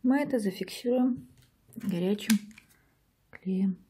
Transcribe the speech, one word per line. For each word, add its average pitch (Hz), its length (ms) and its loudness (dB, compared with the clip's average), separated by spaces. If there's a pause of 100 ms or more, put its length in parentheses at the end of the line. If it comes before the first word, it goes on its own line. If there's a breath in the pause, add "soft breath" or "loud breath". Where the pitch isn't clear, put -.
мы 254 160 4
это 277 200 0
зафиксируем 240 880 -2 (500)
горячим 202 600 0 (920 loud breath)
клеем. 190 480 -2 (120)